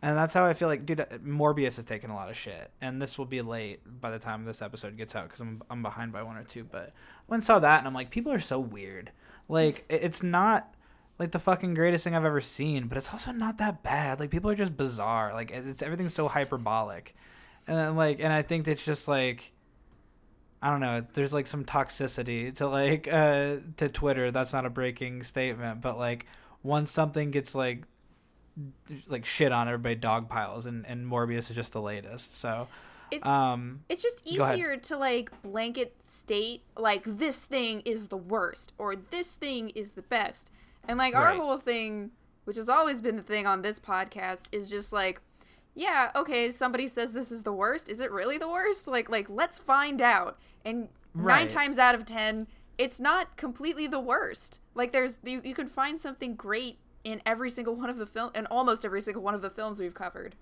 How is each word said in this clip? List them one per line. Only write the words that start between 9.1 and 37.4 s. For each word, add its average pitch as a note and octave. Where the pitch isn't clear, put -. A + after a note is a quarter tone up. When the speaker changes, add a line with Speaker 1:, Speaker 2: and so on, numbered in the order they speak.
Speaker 1:
Like, D#3
i-, D#3
it's D#3+
not, F#3
like, F3
the E3+
fucking F3+
greatest E3+
thing E3+
I've D#3+
ever D3+
seen, C#3
but B2
it's C3+
also A3+
not A3
that G#3
bad. C#3
Like, D3
people F3+
are G#3
just F#3+
bizarre. A2+
Like, A2+
it-, B2+
it's, C3+
everything's E3
so D#3
hyperbolic. A2
And D#3+
then, D#3+
like, D3+
and D#3
I D3+
think D#3+
it's D3
just, D3+
like, B2+
I C#3
don't C#3+
know, A#2+
there's, C#3
like, C#3+
some D3
toxicity B2
to, C#3+
like, C#3
uh, D3
to D3
Twitter. C3
That's B2+
not C3
a B2
breaking B2
statement, A#2+
but, A#2+
like, A#2+
once D3
something D3+
gets, C#3
like, B2+
like, B2
shit C#3
on, A#2+
everybody A#2+
dogpiles, A2+
and, A#2
and B2
Morbius A#2+
is A2+
just A2+
the A2
latest, G#2
so, A#2
Speaker 2:
It's, D4
Speaker 1:
um, B2+
Speaker 2:
it's F4
just A#4+
Speaker 1:
go E4
ahead. -
Speaker 2:
easier E4
to, -
like, B3+
blanket A#3
state, A3
like, G#3
"This A3+